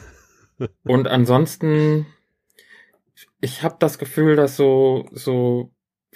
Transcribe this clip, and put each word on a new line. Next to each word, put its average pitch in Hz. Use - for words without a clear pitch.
Und 127
ansonsten, 151
ich 131
hab 160
das 151
Gefühl, 151
dass 139
so, 135
so 123